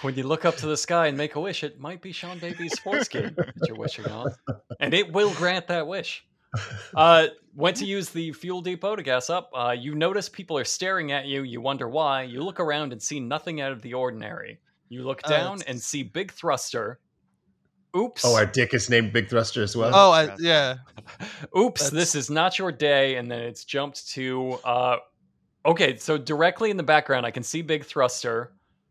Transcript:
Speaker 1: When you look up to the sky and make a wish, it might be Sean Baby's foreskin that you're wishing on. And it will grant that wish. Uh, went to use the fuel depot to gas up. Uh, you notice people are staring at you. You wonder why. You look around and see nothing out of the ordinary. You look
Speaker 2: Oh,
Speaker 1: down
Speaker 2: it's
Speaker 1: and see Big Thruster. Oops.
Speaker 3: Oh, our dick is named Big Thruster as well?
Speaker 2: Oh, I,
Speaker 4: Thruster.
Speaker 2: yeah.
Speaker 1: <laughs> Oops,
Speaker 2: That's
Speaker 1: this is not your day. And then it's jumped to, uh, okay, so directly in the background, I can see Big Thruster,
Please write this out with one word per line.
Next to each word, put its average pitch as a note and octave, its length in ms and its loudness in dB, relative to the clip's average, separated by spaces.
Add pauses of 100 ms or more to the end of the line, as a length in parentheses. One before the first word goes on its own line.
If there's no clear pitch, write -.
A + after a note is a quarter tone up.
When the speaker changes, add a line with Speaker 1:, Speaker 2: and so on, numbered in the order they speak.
Speaker 1:
When C3 140 -4
you C3 80 -4
look D#3+ 200 0
up C#3+ 140 2
to C#3+ 100 -8
the D3+ 80 -2
sky E3+ 320 2
and C#3 100 -2
make D3 180 -4
a D3 40 -6
wish, F3+ 240 -6
it D3 160 -10
might E3 220 -14
be F#3+ 100 -16
Sean F3+ 260 -12
Baby's E3+ 420 -8
foreskin G3+ 580 -4
that D3+ 160 -4 (120)
you're A2+ 120 -4
wishing - 300 -8
on. D#3+ 260 -6 (480)
And C#3 120 -2
it F3+ 200 0
will G3+ 220 2
grant F3 320 -2
that E3 200 -2
wish. F3+ 380 -10 (680)
Uh, D#3+ 340 10 (280)
went E3+ 220 0
to G3+ 80 -6
use G3 240 -4
the E3 240 -8
fuel F3+ 260 -8
depot F#3 380 -4
to F3 60 -8
gas B2+ 260 0
up. B3 260 -4
Uh, B2 220 0
you C#3+ 180 -8
notice F3+ 320 0
people E3+ 300 -8
are A#2+ 80 -2
staring F3+ 480 -2
at C#3 140 -2
you. C#3 160 -4
You A#2+ 180 -10
wonder C3+ 260 -4
why. C#3 360 0
You B2+ 200 -10
look F#3 160 -6
around D3 320 -2
and A2 100 -12
see D3 200 -6
nothing D3+ 400 -6
out C3+ 100 -4
of A#2 100 -12
the A#2 120 -12
ordinary. B2+ 680 -6 (300)
You B2 140 -12
look C3+ 200 -6
Speaker 2:
Oh, D3 60 -2
Speaker 1:
down E3+ 300 2
Speaker 2:
it's - 40 -12
Speaker 1:
and B2 180 -8
see C#3+ 220 -6
Big E3 300 -8
Thruster. B2+ 680 -4 (960)
Oops. A#3+ 300 -2
Speaker 3:
Oh, A2+ 100 6
our G#2+ 100 6
dick A#2+ 280 2
is A#2+ 160 0
named A2+ 240 4
Big A#2 160 0
Thruster A#2 340 0
as F#2+ 140 -4
well? A2 160 2
Speaker 2:
Oh, G3 180 10
I, D#3+ 160 6
Speaker 4:
Thruster. G2 160 -10
Speaker 2:
yeah. D3 320 4 (400)
Speaker 1:
<laughs> - 420 -10
Oops, A3 240 4
Speaker 2:
That's C#3 120 -2
Speaker 1:
this D#3+ 220 2
is C#3 140 -2
not E3 300 2
your F#3 140 -2
day. C#3 420 4
And A#2+ 160 -6
then A#2 80 -6
it's A#2 240 -10
jumped C#3 480 -6
to, C3 520 -4
uh, B2 340 2 (680)
okay, D#3 320 4
so D#3 200 0
directly D#3+ 540 2
in G3 60 -4
the E3 60 -2
background, C#3 420 4
I A2 60 -4
can B2+ 120 -6
see D#3+ 180 -6
Big D3+ 240 -2
Thruster, B2 680 -2 (380)